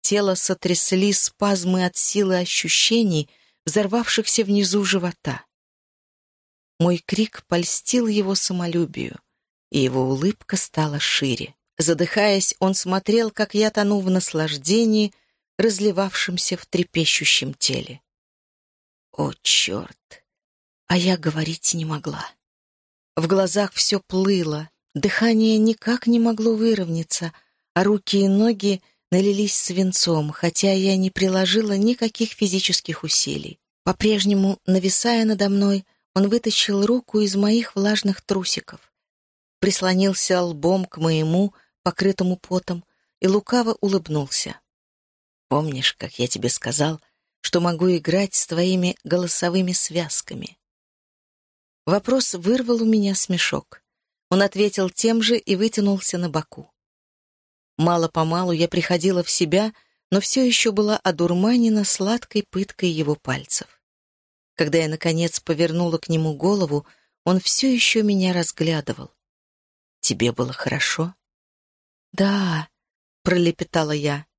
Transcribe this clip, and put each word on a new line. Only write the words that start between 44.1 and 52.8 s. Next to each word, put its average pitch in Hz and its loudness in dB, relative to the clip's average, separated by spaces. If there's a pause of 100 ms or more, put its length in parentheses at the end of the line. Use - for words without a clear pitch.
«Помнишь, 143 -2
как - -12
я 123 0
тебе - -4
сказал, 147 -2 (400)
что - -2
могу 175 2
играть 180 -2
с - 2
твоими 180 0
голосовыми 180 0
связками?» - -4 (1300)
Вопрос 240 2
вырвал 233 0